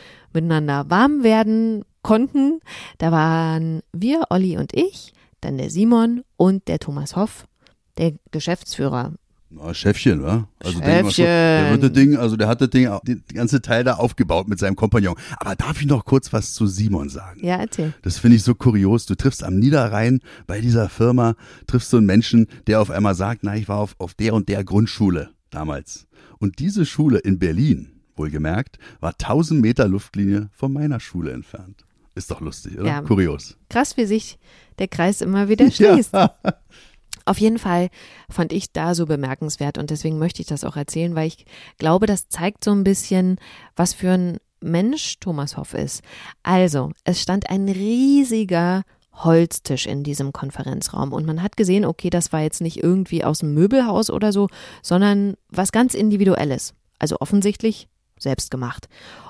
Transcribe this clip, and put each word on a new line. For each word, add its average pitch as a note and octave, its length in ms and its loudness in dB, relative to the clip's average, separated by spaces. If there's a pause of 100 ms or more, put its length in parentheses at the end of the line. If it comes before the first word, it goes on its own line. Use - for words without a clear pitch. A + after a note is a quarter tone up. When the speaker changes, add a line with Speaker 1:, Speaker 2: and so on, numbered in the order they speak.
(320)
Speaker 1:
miteinander D3+ 560 -2
warm C4 360 4
werden A3 600 2 (180)
konnten. C4+ 580 2 (380)
Da E3 140 0
waren D#3+ 720 0 (100)
wir, C4 380 -2
Olli F#3 260 0
und - 160 -6
ich, - 400 -4 (280)
dann C3+ 180 -6
der C3+ 120 -6
Simon A#3 520 2 (140)
und F#3+ 320 2
der D#3+ 100 -2
Thomas C#3+ 380 -8
Hoff, - 300 -4 (520)
der D#3+ 160 0 (160)
Geschäftsführer. C#3 800 -6 (380)
Speaker 2:
Na, D#2 220 -12
Chefchen, F#2 500 0
wa? G#2 240 -2 (160)
Also F2 160 -6
denk E3 260 4
mal G3+ 60 0
so, F3 120 2
der E3+ 80 4
Speaker 1:
Chefchen. D#3+ 400 4
Speaker 2:
wird C#3+ 120 4
das C3+ 100 4
Ding, C#3 260 6
also A2+ 180 0
der G#2+ 120 0
hat A#2 120 0
das C3 80 4
Ding, B2+ 220 0 (160)
die, A#2+ 100 -4
die - 180 -16
ganze A#2 280 0
Teil A#2+ 200 0
da B2 120 0
aufgebaut F#2 520 -2
mit G2+ 120 -4
seinem G2 180 0
Kompagnon. G2+ 400 2 (220)
Aber - 180 -6
darf D3+ 240 -4
ich C#3+ 60 -2
noch C3+ 180 2
kurz - 300 0
was G#2+ 180 -4
zu A2 140 -2
Simon F#2+ 420 -2
sagen? - 340 -16
Speaker 1:
Ja, F3 140 -2
erzähl. F3+ 460 -6
Speaker 2:
Das F2+ 160 -4
finde A#3 180 8
ich G#2 60 4
so A#2+ 120 0
kurios. G#2+ 520 2
Du G2+ 80 -4
triffst - 280 -2
am F#2 160 -2
Niederrhein A#2+ 600 2 (260)
bei G#2 140 -8
dieser A#2 300 0
Firma, A#2 440 2 (320)
triffst - 280 -2
du - 20 6
einen A2 80 6
Menschen, A2 420 4 (200)
der G#2+ 160 4
auf F2+ 80 -4
einmal G2 240 0
sagt, G2+ 280 -4
na, G#2 140 -4
ich G#2 120 -6
war G2+ 100 -4
auf, G#2 200 -6
auf F2+ 140 -10
der A2 220 -2
und G2+ 160 -2
der G2 140 -4
Grundschule F#2 680 2 (180)
damals. D2+ 600 -10 (300)
Und G2+ 200 -4
diese F#3+ 260 0
Schule C#3 340 2
in F#2+ 200 0
Berlin, F2+ 640 -2 (140)
wohlgemerkt, D#2 600 -4 (220)
war - 160 -6
tausend D3+ 460 0
Meter A2+ 260 2
Luftlinie G2+ 640 -2
von C3+ 220 -6
meiner D3 260 -4
Schule D#2+ 320 -8
entfernt. - 540 -18 (280)
Ist - 160 -12
doch - 120 -10
lustig, - 360 -12
oder? G2+ 80 -4
Speaker 1:
Ja. D3 140 -4
Speaker 2:
Kurios. C#3+ 560 -2 (140)
Speaker 1:
Krass, C4 260 -2
wie A#3 80 0
sich G#3+ 340 -4 (400)
der F#3+ 100 -4
Kreis F3+ 340 -2
immer G3 260 0
wieder A3 160 4
Speaker 2:
<laughs> - 140 6
Ja. G4 160 8
Speaker 1:
schließt. B3+ 200 2 (1120)
Auf F#3 100 0
jeden A3 200 2
Fall F3+ 320 0 (400)
fand E3 240 -2
ich - 180 -6
da E3 220 -2
so E3+ 100 -2
bemerkenswert C#3+ 720 -4
und D3 140 -6
deswegen D#3 280 -4
möchte E3 220 -4
ich - 80 -12
das C#3+ 160 -6
auch - 120 -8
erzählen, E3 380 -6
weil D#3+ 120 -2
ich - 180 -12 (320)
glaube, F3+ 300 2
das G3+ 240 -2
zeigt F3+ 340 -6
so G#3 60 2
ein G3+ 140 2
bisschen, F#3 520 2 (400)
was F3 160 0
für F#3 200 -2
ein F3+ 260 -2 (240)
Mensch F#3 580 -2
Thomas D3 380 -6
Hoff - 160 -10
ist. - 280 -8 (400)
Also, E3+ 480 2 (140)
es F3+ 160 -2
stand F#3+ 300 -4
ein G3 180 -2
riesiger G#3 1120 2 (300)
Holztisch E3 720 2
in C#3+ 180 -6
diesem C#3+ 280 -6
Konferenzraum C3+ 800 -6
und D#3 140 -4
man D#3+ 160 -4
hat - 160 -6
gesehen, G3 260 2
okay, E3 240 -4
das E3+ 240 -2
war D#3+ 80 0
jetzt D#3 220 -4
nicht E3 200 -6
irgendwie F3 420 0
aus D#3 160 -2
dem D3+ 120 -2
Möbelhaus G#3+ 560 2
oder G#3 240 0
so, G3+ 160 0 (320)
sondern G3+ 540 2 (160)
was F#3 200 -2
ganz B3 220 2
Individuelles. F#3+ 800 0 (260)
Also D3+ 220 -2
offensichtlich G3+ 680 0 (300)
selbst - 320 -4
gemacht. B2+ 380 -10 (400)